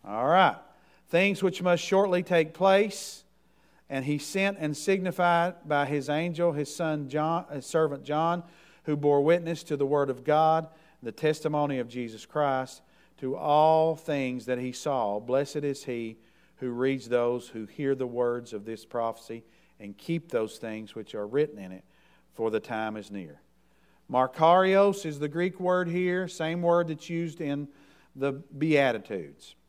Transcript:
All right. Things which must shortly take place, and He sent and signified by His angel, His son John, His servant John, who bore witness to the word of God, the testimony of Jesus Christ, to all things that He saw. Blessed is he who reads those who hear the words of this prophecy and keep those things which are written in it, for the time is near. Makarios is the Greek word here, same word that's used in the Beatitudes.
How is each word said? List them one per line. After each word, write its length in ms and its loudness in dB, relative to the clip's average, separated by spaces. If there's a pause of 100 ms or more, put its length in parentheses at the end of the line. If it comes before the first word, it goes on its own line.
All 200 -4
right. 320 4 (500)
Things 340 2
which 200 -2
must 220 2
shortly 380 2
take 320 0
place, 720 0 (680)
and 140 -4
He 140 -2
sent 420 -2
and 160 -4
signified 800 2 (100)
by 200 2
His 240 -4
angel, 420 0
His 220 -4
son 340 -4
John, 420 0
His 160 -10
servant 380 0
John, 400 0 (400)
who 140 -2
bore 240 4
witness 420 2
to 140 -4
the 80 0
word 240 2
of 160 -8
God, 420 4 (340)
the 120 -8
testimony 640 -2
of 80 -4
Jesus 380 -10
Christ, 560 -2 (380)
to 180 -6
all 580 4
things 520 -4
that 120 -2
He 140 -6
saw. 480 -2
Blessed 360 -2
is 280 -4
he 320 -8 (400)
who 140 -6
reads 360 0
those 400 0
who 200 -12
hear 280 -2
the 120 -4
words 440 -2
of 140 -10
this 180 -10
prophecy 600 -6 (360)
and 180 -14
keep 320 -6
those 280 -2
things 360 -10
which 220 -14
are 100 -6
written 320 -2
in 140 -14
it, 140 -18 (480)
for 180 -2
the 80 0
time 380 -6
is 120 -14
near. 300 -12 (720)
Makarios 960 4
is 140 -6
the 80 -2
Greek 320 -4
word 280 0
here, 400 -2
same 340 -4
word 280 4
that's 200 -10
used 320 -4
in 260 -4 (480)
the 180 -2 (240)
Beatitudes. 1000 0 (140)